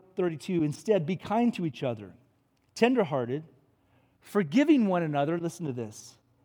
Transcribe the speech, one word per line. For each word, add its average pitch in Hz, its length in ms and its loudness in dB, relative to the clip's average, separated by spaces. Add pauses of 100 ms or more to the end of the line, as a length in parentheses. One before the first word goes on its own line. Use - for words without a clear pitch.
(140)
thirty-two, 175 480 -2
"Instead, 156 440 0
be 175 100 -2
kind 233 380 0
to 185 100 -6
each 151 180 -6
other, 104 320 -6 (600)
tenderhearted, 156 720 0 (760)
forgiving 220 640 4
one 180 160 2
another," 151 360 0
listen 170 260 -6
to 139 80 -4
this, 113 460 -12 (260)